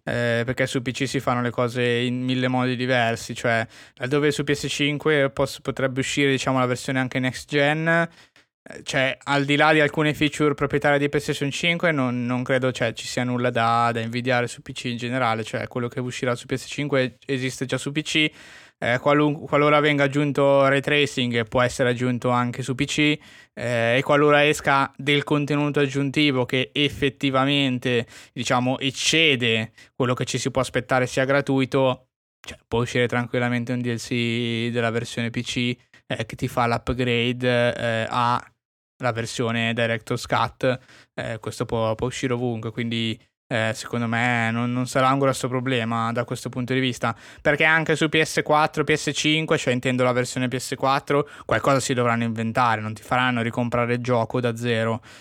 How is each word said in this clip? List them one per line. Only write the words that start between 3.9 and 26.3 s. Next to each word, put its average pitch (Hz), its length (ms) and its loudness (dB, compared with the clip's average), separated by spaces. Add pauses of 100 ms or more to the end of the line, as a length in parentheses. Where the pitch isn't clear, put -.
laddove 143 360 0
su 143 120 -4
P 147 80 -2
S 139 160 -2
cinque 143 600 0
poss-, - 320 -4
potrebbe 131 400 -2
uscire, 139 300 0
diciamo, 131 280 0
la 127 60 4
versione 127 340 -2
anche 127 200 -4
next 127 280 -4
gen, 147 400 0
eh, 165 220 2 (760)
cioè 131 400 -2
al 143 200 0
di 143 120 2
là 151 180 6
di 156 60 6
alcune 151 340 2
feature 151 400 0
proprietarie 143 460 2
di 143 100 2
PlayStation 143 400 -2
cinque 170 420 0
non, 123 340 -2
non 123 180 -2
credo, 127 280 0
cioè, 117 220 -2
ci - 140 -12
sia - 160 -4
nulla 123 260 0
da, 117 420 2
da 117 80 -4
invidiare 120 480 -2
su - 140 -12
P - 100 -16
C - 140 -12
in 120 120 -4
generale, 120 460 -2
cioè 110 240 -6
quello 120 200 -4
che 120 120 -8
uscirà 123 360 -4
su - 120 -16
P 139 80 -4
S 131 120 -10
cinque 135 580 -2
esiste 131 400 -4
già 131 120 -2
su 143 140 -6
P 143 100 -2
C, 151 300 0 (460)
eh, 120 220 0
qualun-, 147 460 2
qualora 147 340 4
venga 147 260 2
aggiunto 139 600 2
ray 139 120 4
tracing 131 680 0
può 127 140 0
essere 123 280 2
aggiunto 123 400 -2
anche 123 320 0
su 127 140 -4
P 143 100 -2
C, 147 340 0 (340)
eh, 117 440 0
e 135 60 2
qualora 147 420 6
esca 143 500 2
del 143 280 2
contenuto 147 560 0
aggiuntivo 139 640 2